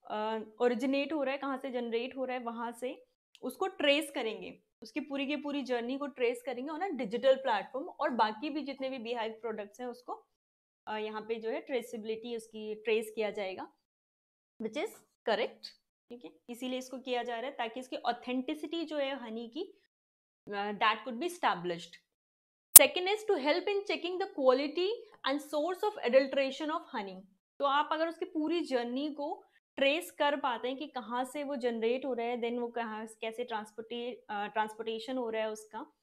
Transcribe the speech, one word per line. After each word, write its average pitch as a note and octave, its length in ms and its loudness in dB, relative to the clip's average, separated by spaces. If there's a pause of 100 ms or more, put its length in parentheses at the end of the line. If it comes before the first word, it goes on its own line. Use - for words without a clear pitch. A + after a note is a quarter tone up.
अ, G#3+ 340 -2 (220)
ओरिजिनेट C4+ 520 4
हो D4 100 2
रहा C4 80 0
है, C#4 60 -2
कहाँ C4+ 200 -2
से C4+ 140 -6
जनरेट A#3+ 460 -2
हो C4 80 0
रहा B3+ 120 -2
है, B3+ 60 -6
वहाँ A#3 280 -4
से B3 340 -8 (360)
उसको B3+ 260 -2
ट्रेस D4+ 440 4
करेंगे, G3 500 -4 (200)
उसकी A#3 180 -8
पूरी C#4 280 -4
की D4 80 0
पूरी C#4+ 260 -2
जर्नी A#3+ 360 0
को C#4+ 100 -4
ट्रेस B3+ 340 0
करेंगे C4 300 -4
on D#4 80 -6
a G4 100 -2
digital A#3+ 440 4
platform। C4 520 0
और E4 240 -2
बाकी A3 400 2
भी D4 120 -4
जितने C4 280 -4
भी C4 80 -6
बीहाइव A3+ 340 -4
प्रोडक्ट्स G#3+ 500 -8
हैं B3 60 -6
उसको, - 380 -10 (640)
अ, G#3+ 100 -4
यहाँ G#3+ 240 -4
पे A3 140 -2
जो A3 140 -4
है C#4+ 120 -2
ट्रेसेबिलिटी A#3 720 -4
उसकी G#3+ 400 -8
ट्रेस A3 400 2
किया G#3+ 140 0
जाएगा, G3 440 -6 (880)
which A3 220 -4
is A4 60 -2 (400)
correct, - 380 0 (420)
ठीक A#3+ 160 -14
है, - 60 -16 (180)
इसीलिए B3+ 300 -4
इसको B3+ 200 -8
किया B3 240 -2
जा A#3 160 -4
रहा B3 100 -4
है - 60 -12
ताकि A3+ 240 -4
इसकी B3+ 160 -8
ऑथेंटिसिटी D4 880 -2
जो D#4 120 -4
है C#4 180 0
हनी A#3 340 -8
की, C#4 140 -8 (840)
अ, G3+ 240 -2
that G#3+ 240 4 (120)
could A#3 120 -6
be E4+ 140 -2
established। F3 640 0 (840)
Second F4+ 300 8
is G#4 240 2
to E4 140 4
help F4 220 4
in G4+ 140 2 (100)
checking F4 300 -2
the G4 80 -2 (100)
quality C#4+ 500 4 (400)
and C#4+ 120 0 (120)
source E4+ 300 0
of G#4 200 0
adulteration C4+ 680 4
of E4 120 0 (140)
honey। F#3+ 260 -6 (380)
तो C#4 60 2
आप D4 260 4
अगर D#4+ 160 2
उसकी E4+ 180 -4
पूरी D#4+ 360 0
जर्नी B3+ 520 0
को D4 300 -6 (320)
ट्रेस D#4 360 4
कर D4 240 4
पाते A#3+ 320 0
हैं C4 100 -2
कि C#4+ 100 -6
कहाँ A#3+ 360 -2
से C#4+ 200 -4
वो C#4 120 -4
जनरेट A#3+ 500 2
हो C4 80 0
रहा A#3 120 0
है, A#3+ 120 0
then A#3 220 0
वो A#3+ 80 -2
कहाँ, A3+ 400 -4
कैसे A3+ 360 -4
ट्रांसपोर्टे-, A#3 720 -6 (140)
अ, G#3 180 -2
ट्रांसपोर्टेशन A3 720 -2
हो A#3 120 0
रहा A3 120 0
है A3 80 0
उसका G#3+ 300 -10 (240)